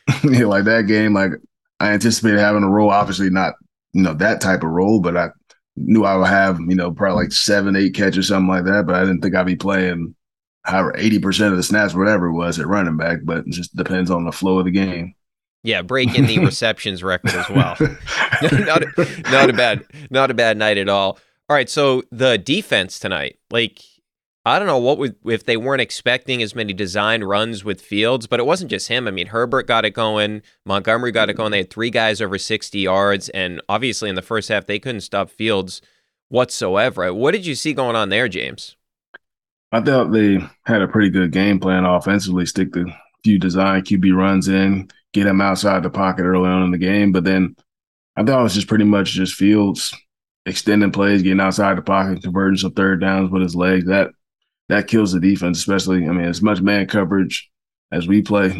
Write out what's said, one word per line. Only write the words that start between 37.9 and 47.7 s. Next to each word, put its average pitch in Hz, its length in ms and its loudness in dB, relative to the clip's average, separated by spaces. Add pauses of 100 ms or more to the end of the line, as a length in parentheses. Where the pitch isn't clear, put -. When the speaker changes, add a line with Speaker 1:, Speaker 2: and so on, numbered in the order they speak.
Speaker 2:
on 104 140 -2
there, 113 180 0
James? 65 480 -10 (960)
Speaker 1:
I 113 100 0
thought 123 300 2
they 104 280 4 (260)
had 113 160 2
a 92 60 0
pretty 104 220 2
good 90 220 0
game 95 280 2
plan 92 260 0
offensively, 90 600 0
stick - 280 -2
the 87 180 -4 (320)
few 101 160 4
design 95 440 2
Q 101 140 0
B 92 140 4
runs 95 360 2
in, 98 420 0 (240)
get 101 140 2
him 98 140 2
outside 95 420 0
the 90 60 -4
pocket 95 340 -2
early 92 240 2
on 92 160 2
in 90 80 0
the 90 60 -2
game. 98 340 2
But 90 120 2
then 95 320 0 (600)